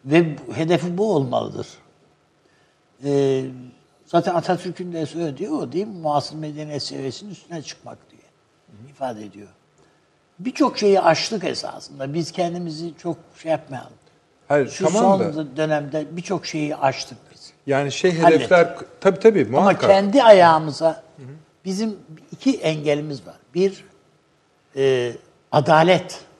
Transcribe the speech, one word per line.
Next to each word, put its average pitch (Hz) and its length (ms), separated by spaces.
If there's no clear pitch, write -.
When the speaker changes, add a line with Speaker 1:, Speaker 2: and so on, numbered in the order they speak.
Speaker 1:
Ve 156 340
bu, - 160
hedefi 170 440
bu 208 160
olmalıdır. 120 540
E, 139 400
zaten 170 280
Atatürk'ün 175 580
de 160 140
söylediği 165 440
o 170 220
değil 190 140
mi? 196 140
Muasır 147 360
medeniyet 151 460
seviyesinin 139 480
üstüne 170 320
çıkmak - 360
diye - 120
ifade 123 340
ediyor. 101 240
Birçok 247 400
şeyi 196 220
aştık 170 440
esasında. 139 680
Biz 160 180
kendimizi 170 680
çok 170 180
şey 160 80
yapmayalım. 135 420
Speaker 2:
Hayır, 139 220
Speaker 1:
Şu - 140
Speaker 2:
tamam 180 180
Speaker 1:
son 151 160
Speaker 2:
da 143 200
Speaker 1:
dönemde 151 500
birçok 175 300
şeyi 147 300
aştık 131 420
biz. - 180
Speaker 2:
Yani 135 260
şey 175 260
Speaker 1:
Hallettik. 165 220
Speaker 2:
hedefler, 170 340
tabii, 190 200
tabii, 196 280
Speaker 1:
Ama 135 120
Speaker 2:
muhakkak. 185 300
Speaker 1:
kendi 202 320
ayağımıza 165 680
Speaker 2:
Hı 143 60
hı. 127 40
Speaker 1:
bizim 196 320
iki 262 280
engelimiz 147 680
var. - 80
Bir, 190 300
e, 131 360
adalet. 160 680